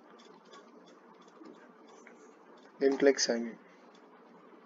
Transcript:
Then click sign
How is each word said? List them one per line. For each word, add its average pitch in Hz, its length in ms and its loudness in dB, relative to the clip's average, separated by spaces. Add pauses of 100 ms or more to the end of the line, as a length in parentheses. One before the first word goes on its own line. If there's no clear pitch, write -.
(2750)
Then 135 180 4
click 139 220 6
sign 117 360 -2 (1120)